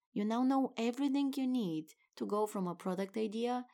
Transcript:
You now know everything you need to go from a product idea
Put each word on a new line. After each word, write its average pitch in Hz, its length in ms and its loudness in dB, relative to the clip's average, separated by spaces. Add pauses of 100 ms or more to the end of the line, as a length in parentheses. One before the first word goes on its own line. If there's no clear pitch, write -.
(140)
You 202 120 0
now 233 180 2
know 262 340 2
everything 269 580 2
you 262 120 0
need 180 380 0 (320)
to 214 100 -4
go 208 180 2
from 196 220 -2
a 175 80 -4
product 190 420 -4
idea 233 560 -2